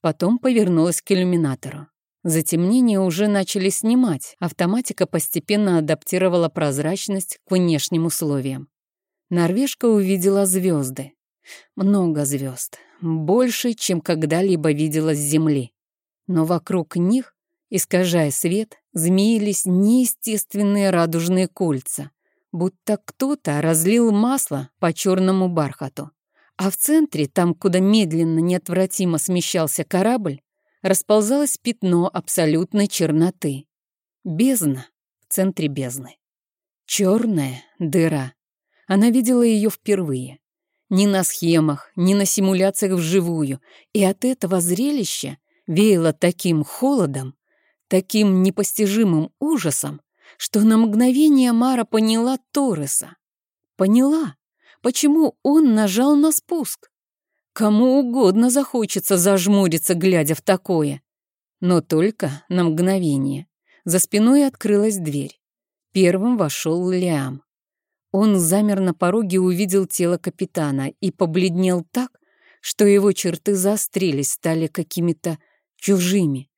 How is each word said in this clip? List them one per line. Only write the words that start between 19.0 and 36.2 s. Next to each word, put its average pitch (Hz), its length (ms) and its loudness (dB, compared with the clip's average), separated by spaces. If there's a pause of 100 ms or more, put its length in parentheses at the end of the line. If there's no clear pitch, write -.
неестественные 202 1200 0
радужные 170 580 0
кольца, 143 640 -6 (400)
будто 185 520 -4
кто-то 262 580 -4
разлил 180 500 2
масло 208 580 -2 (100)
по 165 140 0
чёрному 185 540 0
бархату. 147 640 -6 (520)
А 196 60 0
в - 80 -6
центре, 294 500 0
там, 175 280 0
куда 185 240 0
медленно, 170 580 2
неотвратимо 180 800 -2
смещался 170 680 -2
корабль, 196 580 -2 (420)
расползалось 214 720 0
пятно 180 560 -2
абсолютной 170 760 -2
черноты. 156 800 -2 (580)
Бездна 160 600 -2 (360)
в - 120 -10
центре 185 360 -2
бездны. 131 500 -10 (640)